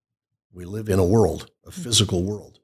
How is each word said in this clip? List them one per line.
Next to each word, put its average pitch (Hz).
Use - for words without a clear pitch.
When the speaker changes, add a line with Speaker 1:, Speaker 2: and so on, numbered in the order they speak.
Speaker 1:
We 90
live 107
in 95
a 92
world, 92
a -
Speaker 2:
Mm. -
Speaker 1:
physical 107
world, 98